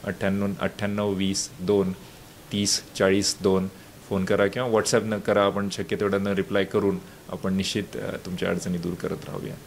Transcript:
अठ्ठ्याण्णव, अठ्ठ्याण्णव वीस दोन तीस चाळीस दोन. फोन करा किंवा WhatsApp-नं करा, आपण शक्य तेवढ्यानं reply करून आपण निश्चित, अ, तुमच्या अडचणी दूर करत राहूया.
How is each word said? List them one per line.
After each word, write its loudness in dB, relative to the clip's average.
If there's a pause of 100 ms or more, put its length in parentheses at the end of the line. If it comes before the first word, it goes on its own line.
अठ्ठ्याण्णव, -2 (140)
अठ्ठ्याण्णव -2
वीस -2 (120)
दोन 2 (600)
तीस 0 (100)
चाळीस 4
दोन. 4 (460)
फोन 0
करा 4
किंवा -2
WhatsApp-नं 2
करा, 4
आपण 2
शक्य -4
तेवढ्यानं 2
reply 0
करून 2 (320)
आपण -4
निश्चित, 0 (100)
अ, -6 (140)
तुमच्या -4
अडचणी -2
दूर -4
करत -6
राहूया. -8 (140)